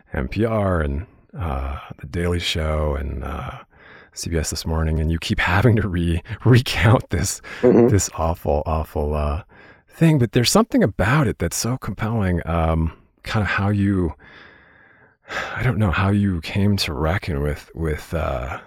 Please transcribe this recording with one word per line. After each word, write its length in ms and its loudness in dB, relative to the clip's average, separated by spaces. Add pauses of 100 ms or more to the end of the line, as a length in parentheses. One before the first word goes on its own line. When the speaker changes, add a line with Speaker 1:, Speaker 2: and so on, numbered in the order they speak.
(140)
Speaker 1:
N 140 -4
P 180 -2
R 340 0
and, 260 -4 (320)
uh, 400 -6 (220)
The 60 -12
Daily 340 -2
Show 540 -2
and, 300 -6
uh, 260 -8 (640)
C 160 -10
B 80 0
S 100 -2
This 180 -6
Morning, 320 0
and 140 0
you 60 0
keep 220 -2
<laughs> 160 2
having 200 6
to 100 2
re-, 360 0 (240)
recount 640 4
this, 320 -4 (180)
Speaker 2:
Mm-hmm. 280 6
Speaker 1:
this 260 2
awful, 500 0
awful, 500 -2
uh, 280 -2 (480)
thing. 280 4
But 140 0
there's 180 2
something 320 4
about 460 2
it 100 -4
that's 180 -2
so 200 -2
compelling. 720 -2
Um, 480 0 (300)
kind 180 -2
of 60 -2
how 200 0
you, 460 0 (1400)
I 80 -6
don't 160 0
know, 120 2
how 200 2
you 300 0
came 380 0
to 160 -4
reckon 480 -2
with, 320 -6
with, 400 -6
uh, 520 -4